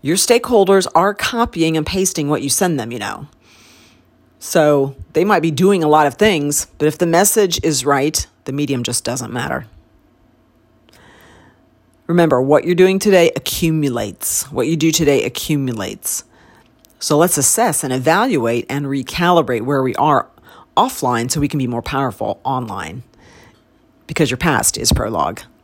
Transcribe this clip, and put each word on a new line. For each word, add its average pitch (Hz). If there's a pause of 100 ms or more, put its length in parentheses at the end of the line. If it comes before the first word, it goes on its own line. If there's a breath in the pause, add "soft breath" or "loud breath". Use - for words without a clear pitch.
Your 156
stakeholders 202
are 196
copying 165
and 156
pasting 175
what 131
you 139
send 170
them, 117
you 117
know. - (1120 soft breath)
So 143 (180)
they 170
might 196
be 160
doing 185
a 151
lot 151
of -
things, 151 (100)
but 151
if 156
the 180
message 180
is 147
right, 143 (200)
the 135
medium 139
just -
doesn't -
matter. 123 (2500 soft breath)
Remember, 156
what 139
you're 175
doing 185
today 185
accumulates. 139
What 123
you 165
do 160
today 147
accumulates. - (760 soft breath)
So 151
let's 170
assess 165
and 131
evaluate 131
and 139
recalibrate 139
where 135
we 131
are 143 (480 loud breath)
offline 127
so -
we 139
can 151
be 131
more 120
powerful 117
online. 120 (1040 soft breath)
Because 135
your 127
past 117
is -
prologue. 101 (220)